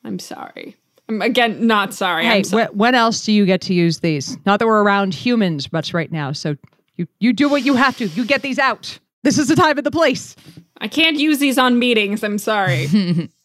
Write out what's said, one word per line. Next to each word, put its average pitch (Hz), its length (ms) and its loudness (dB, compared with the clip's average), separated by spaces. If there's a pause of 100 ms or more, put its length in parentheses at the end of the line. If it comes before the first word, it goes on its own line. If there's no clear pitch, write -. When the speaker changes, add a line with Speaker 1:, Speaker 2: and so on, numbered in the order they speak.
Speaker 1:
I'm - 160 -8
sorry. - 560 -16 (340)
I'm, 220 140 -4
again, 226 420 0
not 202 300 2
sorry. 170 300 -2
I'm 226 60 2
Speaker 2:
Hey, 202 120 2
Speaker 1:
so- 208 220 0
Speaker 2:
wh-, - 100 -8
when 226 180 2
else 226 320 0
do 220 60 0
you 208 160 4
get 185 140 2
to - 120 -4
use 170 280 2
these? 156 440 -4
Not 202 140 2
that 226 80 0
we're 214 160 4
around 202 320 0
humans 185 580 -2
much 160 200 -4
right 170 180 -4
now, 147 220 -6
so 151 220 -6 (420)
you, 175 100 -6 (120)
you 233 140 2
do 285 160 2
what 277 160 2
you 277 80 2
have 254 240 2
to. 240 100 -4
You 185 180 -4
get 269 180 0
these 269 160 -4
out. 254 400 -4 (240)
This - 160 2
is 285 80 0
the 302 80 4
time 311 220 4
and 294 80 -4
the 294 60 -10
place. 311 440 -2 (460)
Speaker 1:
I 214 80 -6
can't 320 280 2
use 302 220 2
these 277 180 2
on 254 220 4
meetings. 214 420 0
I'm 208 160 -2
sorry. 190 500 0
Speaker 2:
<laughs> 175 420 0 (140)